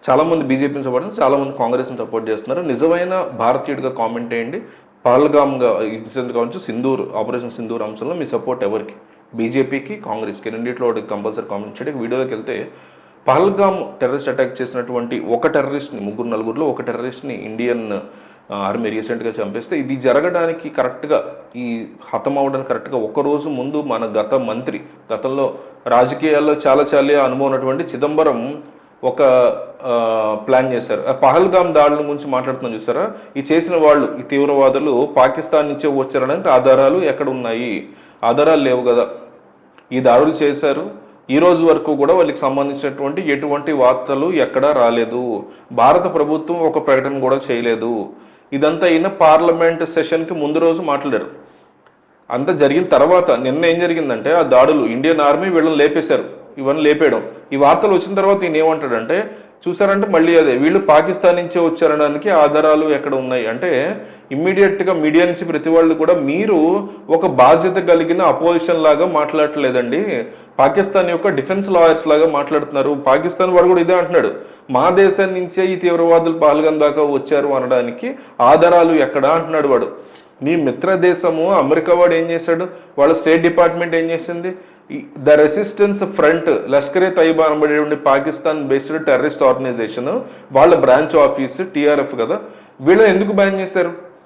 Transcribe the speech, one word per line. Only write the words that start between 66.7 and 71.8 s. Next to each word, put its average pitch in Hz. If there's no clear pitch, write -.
ఒక 165
బాధ్యత 160
కలిగిన 170
అపోజిషన్ 165
లాగా 156
మాట్లాడట్లేదండి, 147
పాకిస్తాన్ 185
యొక్క 170
డిఫెన్స్ 190
లాయర్స్ 165